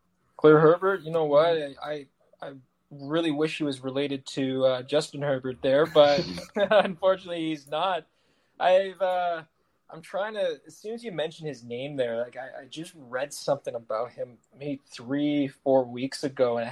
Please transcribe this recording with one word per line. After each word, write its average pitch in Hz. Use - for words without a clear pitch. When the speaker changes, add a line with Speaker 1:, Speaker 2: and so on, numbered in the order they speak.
Speaker 1:
Khalil 156
Herbert, 175
you 156
know 165
what? 147
I, 151
I, 147
I 156
really 147
wish 151
he 160
was 131
related 135
to, 131
uh, 131
Justin 143
Herbert 131
there, 143
but 147
Speaker 2:
<laughs> -
Speaker 1:
<laughs> -
unfortunately 190
he's 143
not. 165
I've, 185
uh, 180
I'm 160
trying 208
to, 175
as 156
soon 214
as 233
you 226
mention 160
his 120
name 127
there, 120
like, 120
I, 131
I -
just 156
read 135
something 139
about 117
him 123
maybe 139
three, 143
four 131
weeks 123
ago, 127
and 117